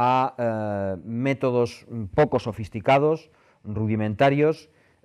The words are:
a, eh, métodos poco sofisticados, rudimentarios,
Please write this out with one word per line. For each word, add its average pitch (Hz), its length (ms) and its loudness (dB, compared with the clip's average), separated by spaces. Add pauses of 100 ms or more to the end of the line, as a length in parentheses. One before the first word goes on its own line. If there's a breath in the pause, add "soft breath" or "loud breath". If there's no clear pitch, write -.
a, 127 380 2
eh, 104 640 -2
métodos 120 840 -2 (280)
poco 147 240 2
sofisticados, 135 920 0 (320 soft breath)
rudimentarios, 110 1080 0 (340 soft breath)